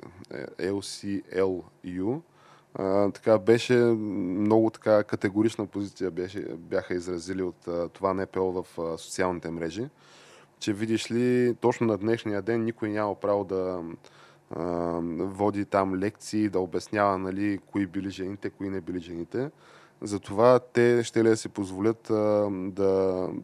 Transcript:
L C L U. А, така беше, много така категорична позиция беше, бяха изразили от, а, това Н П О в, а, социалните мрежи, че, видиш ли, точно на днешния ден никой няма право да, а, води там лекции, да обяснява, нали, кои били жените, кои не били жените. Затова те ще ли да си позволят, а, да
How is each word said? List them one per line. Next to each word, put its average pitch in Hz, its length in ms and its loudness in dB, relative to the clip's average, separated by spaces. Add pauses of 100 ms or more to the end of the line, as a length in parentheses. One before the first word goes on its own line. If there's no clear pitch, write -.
(680)
L 101 60 -2
C 98 480 -6 (120)
L 92 280 0 (220)
U. 92 360 -4 (540)
А, 98 360 2
така 110 260 4
беше, 113 360 4
много 107 960 4
така 107 340 2
категорична 107 640 0
позиция 98 460 -6
беше, 92 300 -6
бяха 87 520 -4
изразили 90 500 -4
от, 90 240 -6
а, 85 220 -2
това 95 240 0
Н 95 120 -2
П - 160 -4
О 92 100 2 (120)
в, - 180 -14
а, 82 160 -4
социалните 90 540 -4
мрежи, 82 360 -6 (720)
че, 110 140 -2
видиш 110 380 -2
ли, 123 500 2
точно 120 260 4
на 110 100 2
днешния 107 440 -2
ден 113 220 -2
никой 113 260 -4
няма 104 260 -2
право 101 280 0
да, 92 380 -2 (760)
а, 80 80 -4 (560)
води 101 460 0
там 95 300 2
лекции, 107 540 -2
да 92 100 0
обяснява, 95 580 0
нали, 95 420 -4 (120)
кои 101 160 0
били 95 220 -6
жените, 95 400 -8
кои 98 200 -8
не 95 120 -6
били 90 180 -6
жените. 85 500 -6 (520)
Затова 107 580 4
те 120 440 4
ще 113 200 2
ли 113 60 6
да 110 80 6
си - 120 -8
позволят, 101 600 -2
а, 107 420 2
да 95 760 0 (160)